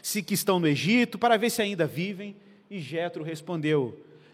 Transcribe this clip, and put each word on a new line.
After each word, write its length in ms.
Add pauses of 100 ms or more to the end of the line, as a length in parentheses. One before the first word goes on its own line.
se 220
que 100
estão 260
no 80
Egito, 520
para 180
ver 140
se 100
ainda 260
vivem." 480 (380)
E 80
Jetro 420
respondeu: 800 (320)